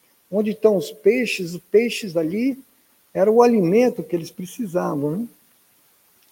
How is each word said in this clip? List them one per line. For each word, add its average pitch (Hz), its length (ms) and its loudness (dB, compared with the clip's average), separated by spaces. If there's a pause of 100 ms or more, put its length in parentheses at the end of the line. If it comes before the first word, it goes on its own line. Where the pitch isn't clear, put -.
(320)
onde 214 180 -2
estão 214 260 2
os - 140 -4
peixes, 196 640 -2
os 175 60 -10
peixes 208 560 0
ali 214 420 -2 (540)
era 190 180 2
o 226 100 4
alimento 233 640 4
que 175 140 -6
eles 165 160 -8
precisavam, 175 800 -6
né? 220 140 -6 (1040)